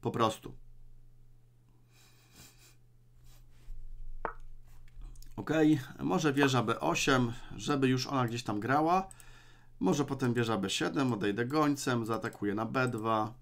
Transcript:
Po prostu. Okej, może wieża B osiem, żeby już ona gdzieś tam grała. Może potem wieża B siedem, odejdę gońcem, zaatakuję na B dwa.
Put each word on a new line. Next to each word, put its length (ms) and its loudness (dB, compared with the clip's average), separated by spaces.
Po 100 -2
prostu. 440 0
Okej, 440 4
może 340 2
wieża 300 4
B 160 0
osiem, 540 2
żeby 300 0
już 200 2
ona 200 0
gdzieś 160 -4
tam 160 -4
grała. 500 2
Może 260 2
potem 280 0
wieża 240 2
B 120 -2
siedem, 440 0
odejdę 320 0
gońcem, 600 2
zaatakuję 500 -2
na 100 -2
B 220 0
dwa. 540 0